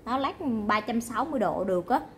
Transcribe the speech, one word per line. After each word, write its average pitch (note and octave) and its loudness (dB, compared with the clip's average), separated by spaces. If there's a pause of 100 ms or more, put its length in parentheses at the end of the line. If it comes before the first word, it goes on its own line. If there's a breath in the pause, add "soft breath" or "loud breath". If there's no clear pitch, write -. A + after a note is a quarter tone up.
Nó B3 -2
lát C#4+ -2 (320)
ba G#3+ 4
trăm A3+ 0
sáu A#3 -2
mươi D4 -2
độ F3 2
được F3+ 2
á C#4 4 (180)